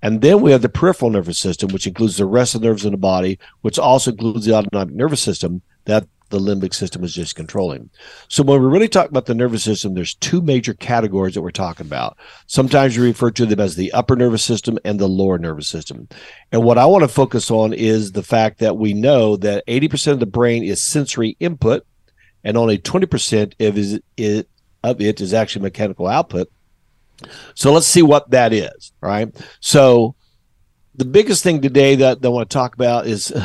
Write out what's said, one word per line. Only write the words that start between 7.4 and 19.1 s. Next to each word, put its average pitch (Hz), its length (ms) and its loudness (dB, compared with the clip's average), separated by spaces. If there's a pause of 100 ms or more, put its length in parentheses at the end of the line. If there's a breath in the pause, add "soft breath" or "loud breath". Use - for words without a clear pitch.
So - 160 0
when 139 180 4
we 131 60 4
really 202 220 4
talk 175 200 2
about 131 180 -4
the 120 60 -2
nervous 117 300 -2
system, 104 300 -4
there's 90 220 -8
two - 260 -2
major 127 320 0
categories 98 600 -2
that 95 60 -6
we're 87 100 -10
talking 85 340 -8
about. 64 320 -8 (300 loud breath)
Sometimes 135 500 2
we 123 80 2
refer 120 260 0
to 117 140 -2
them 107 160 0
as 87 160 -2
the 95 160 -4
upper 123 240 2
nervous 120 260 0
system 113 400 -2
and 104 160 -4
the 98 80 0
lower 95 300 0
nervous 80 320 -10
system. 69 400 -14 (420 loud breath)
And 117 140 2
what 120 120 4
I 127 80 6
want 185 180 6
to 135 40 4
focus 127 420 -2
on 110 220 0
is 110 400 0
the 95 120 -6
fact 110 360 0
that 107 160 0
we 107 180 -2
know 110 440 2